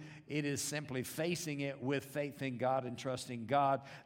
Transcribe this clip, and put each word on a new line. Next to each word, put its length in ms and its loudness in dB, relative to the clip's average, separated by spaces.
It 160 0
is 180 0
simply 420 -2
facing 580 -2
it 200 -4
with 220 2
faith 380 -4
in 160 -2
God 260 4
and 140 -4
trusting 480 -4
God 360 6